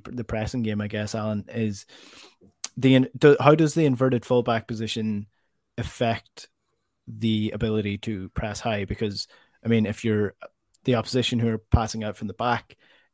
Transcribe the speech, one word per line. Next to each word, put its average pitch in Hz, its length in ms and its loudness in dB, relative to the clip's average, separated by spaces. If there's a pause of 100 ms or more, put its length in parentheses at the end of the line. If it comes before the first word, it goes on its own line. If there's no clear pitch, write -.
the 120 180 -10
pressing 113 380 -4
game, 107 200 -2
I 104 60 -4
guess, 107 280 -4
Alan, 107 340 -4
is 107 380 -4 (880)
the 131 160 6
in-, 131 240 4
do, 143 220 8
how 143 160 8
does 156 180 2
the 165 120 2
inverted 127 380 2
fullback 120 440 0
position 110 580 -4 (540)
affect - 680 -4 (600)
the 110 480 -2
ability 107 440 -2
to 95 300 -8
press 104 300 -8
high? 104 260 -2
Because, 104 420 -6 (360)
I 117 40 -6
mean, 113 200 4
if 101 180 -6
you're 104 300 0 (480)
the 127 120 2
opposition 120 440 0
who 117 100 0
are 110 80 -2
passing 110 460 -2
out 104 120 -6
from 110 120 -8
the 98 80 -10
back, 117 420 -2 (360)